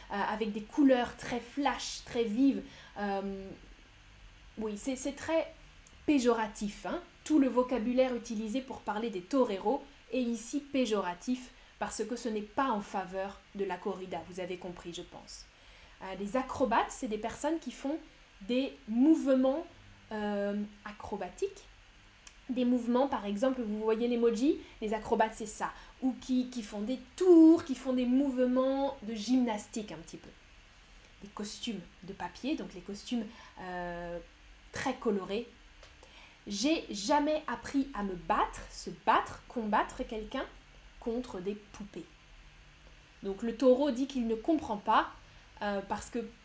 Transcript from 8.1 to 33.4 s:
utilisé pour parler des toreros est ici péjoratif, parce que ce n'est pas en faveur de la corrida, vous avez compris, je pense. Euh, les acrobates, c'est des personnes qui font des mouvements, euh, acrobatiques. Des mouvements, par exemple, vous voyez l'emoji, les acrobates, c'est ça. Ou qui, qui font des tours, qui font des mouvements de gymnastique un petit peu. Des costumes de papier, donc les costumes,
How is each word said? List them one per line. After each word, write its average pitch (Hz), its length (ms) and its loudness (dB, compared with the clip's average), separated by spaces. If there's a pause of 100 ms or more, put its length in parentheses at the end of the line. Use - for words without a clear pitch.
utilisé 226 460 -4
pour - 200 -10
parler 220 280 -4
des 196 120 -6
toreros 220 640 2 (280)
est 254 100 0
ici 233 380 -2
péjoratif, 214 920 -2 (280)
parce 208 260 -4
que 226 100 -6
ce 240 140 -6
n'est 214 120 -4
pas 202 280 -2
en 208 120 0
faveur 190 580 -6 (160)
de 196 100 -2
la 180 120 -4
corrida, 185 520 -6
vous 180 100 -12
avez 180 180 -6
compris, 175 360 -12
je 175 80 -10
pense. - 440 -16 (580)
Euh, 190 120 -10
les 196 220 -4
acrobates, 262 540 2
c'est - 160 -8
des 214 100 -4
personnes 285 420 -2
qui 254 120 -10
font 277 260 -4 (440)
des 247 360 -2 (100)
mouvements, 269 800 4 (460)
euh, 208 500 -2 (240)
acrobatiques. 208 800 -8 (840)
Des 247 160 0
mouvements, 247 420 2
par 233 180 -4
exemple, 254 360 0
vous 214 180 -4
voyez 220 300 2
l'emoji, 233 480 4 (240)
les 214 120 -2
acrobates, 220 400 2
c'est 226 120 -8
ça. 196 260 -6 (300)
Ou 262 180 2
qui, 254 300 -2
qui 247 120 -8
font 208 200 -6
des 254 180 -4 (160)
tours, 339 480 10
qui 262 100 -4
font 254 200 -2
des 254 120 2
mouvements 262 960 2
de 220 120 -6
gymnastique 220 760 0
un 156 40 -10
petit 165 200 -14
peu. 156 120 -18 (920)
Des 202 80 -16
costumes 208 500 -8 (240)
de 175 80 -12
papier, 220 460 -6
donc 196 160 -8
les 185 80 -14
costumes, 214 440 -6 (360)